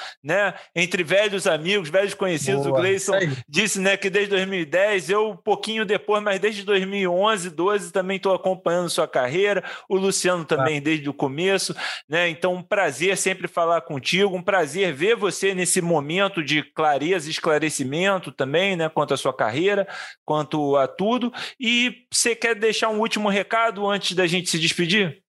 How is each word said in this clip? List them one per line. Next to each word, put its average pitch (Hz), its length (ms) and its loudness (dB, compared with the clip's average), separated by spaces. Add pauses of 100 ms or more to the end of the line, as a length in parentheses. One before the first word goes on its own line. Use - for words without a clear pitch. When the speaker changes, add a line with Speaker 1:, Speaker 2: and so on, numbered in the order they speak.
(240)
Speaker 1:
né, 180 300 0 (220)
entre 175 280 0
velhos 196 440 2
amigos, 170 420 0
velhos 190 240 2
conhecidos. 139 540 0
Speaker 2:
Boa, 135 100 2
Speaker 1:
O 131 40 4
Gleison 190 360 2
Speaker 2:
isso 175 140 0
aí. 127 180 -6
Speaker 1:
disse, 196 300 0
né, 196 180 2
que 196 120 -4
desde 202 200 0
dois 190 180 0
mil 196 120 -4
e 165 60 -2
dez, 180 440 0
eu 214 220 0
um 180 60 -14
pouquinho 214 480 -2
depois, 202 360 0
mas 202 180 0
desde 202 240 -2
dois 190 220 2
mil 196 140 -4
e 190 80 2
onze, 185 420 2
doze, 180 420 -2
também 190 280 -2
tô 190 140 2
acompanhando 175 560 0
sua 160 180 0
carreira. 180 560 0 (260)
O 202 80 0
Luciano 180 480 0
também 147 340 0
Speaker 2:
Tá. 139 60 -8
Speaker 1:
desde 151 240 0
o 139 40 -6
começo, 175 640 -2 (320)
né? 170 220 0
Então, 180 240 -2
um 180 100 -6
prazer 180 540 0
sempre 180 300 -2
falar 170 340 0
contigo, 180 540 0
um 180 80 -4
prazer 175 500 0
ver 180 220 2
você 196 400 -2
nesse 180 260 0
momento 170 600 0
de 147 180 0
clareza 151 640 0
e 160 40 -8
esclarecimento 156 1000 0
também, 165 440 0
né, 165 120 -2
quanto 147 260 0
à 135 40 0
sua 135 160 -2
carreira, 185 540 0 (380)
quanto 151 520 0
a 135 100 4
tudo. 233 440 -2 (280)
E 240 520 0
você 233 240 2
quer 233 200 0
deixar 220 340 0
um 214 100 -2
último 214 300 0
recado 202 580 0
antes 196 280 -2
da 180 120 2
gente 175 220 0
se 170 100 0
despedir? 175 680 0